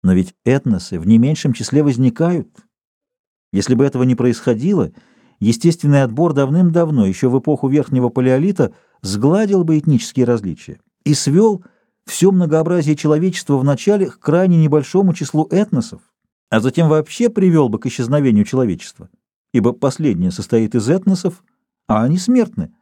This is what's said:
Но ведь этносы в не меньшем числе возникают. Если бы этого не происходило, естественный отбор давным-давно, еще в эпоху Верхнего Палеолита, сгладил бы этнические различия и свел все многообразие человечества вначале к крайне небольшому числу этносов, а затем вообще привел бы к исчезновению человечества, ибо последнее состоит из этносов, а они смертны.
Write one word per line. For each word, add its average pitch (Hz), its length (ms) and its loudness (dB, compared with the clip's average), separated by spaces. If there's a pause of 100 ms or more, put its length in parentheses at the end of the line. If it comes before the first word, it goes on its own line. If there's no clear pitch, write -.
Но 92 100 2
ведь 92 300 -2
этносы 110 560 -2
в 80 80 -4
не 113 100 6
меньшем 139 360 0
числе 139 300 -2
возникают. 139 680 0 (1000)
Если 101 240 0
бы 131 100 2
этого 131 180 -2
не 127 120 2
происходило, 120 760 -2 (480)
естественный 143 640 2
отбор 139 300 -2
давным-давно, 156 720 2
еще 95 240 0
в 127 100 2
эпоху 139 280 -2
Верхнего 127 420 0
Палеолита, 131 640 0 (280)
сгладил 185 600 0
бы 160 140 0
этнические 131 480 0
различия 101 540 -6 (240)
и 147 100 0
свел 185 500 0 (420)
все - 260 2
многообразие 160 640 0
человечества 151 600 0
вначале 147 520 0
к - 100 -20
крайне 175 380 2
небольшому 156 560 2
числу 156 380 -4
этносов, 208 500 -2 (480)
а 113 100 0
затем 131 300 0
вообще 156 400 0
привел 170 400 2
бы 104 100 -4
к - 60 -12
исчезновению 123 600 0
человечества, - 640 -6 (440)
ибо 117 200 2
последнее 113 580 -2
состоит 110 420 -2
из 117 160 -2
этносов, 190 540 -2 (440)
а 110 160 0
они 147 140 0
смертны. 233 640 -2